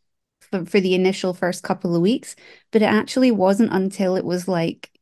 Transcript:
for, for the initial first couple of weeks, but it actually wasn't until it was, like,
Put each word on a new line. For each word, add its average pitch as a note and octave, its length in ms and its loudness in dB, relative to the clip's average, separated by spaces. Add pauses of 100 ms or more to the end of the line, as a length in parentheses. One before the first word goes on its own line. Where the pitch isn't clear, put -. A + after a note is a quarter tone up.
(400)
for, F3 260 -8
for G3+ 140 2
the F#3 160 0
initial F#3 380 0
first F3+ 300 -4
couple F#3 320 -4
of E3+ 60 2
weeks, A3+ 340 -2 (360)
but G#3+ 100 2
it G#3+ 40 4
actually B3 460 2
wasn't G3 420 2
until F#3+ 420 -2
it F#3 100 -4
was, F3+ 220 -4
like, E3+ 440 -4 (100)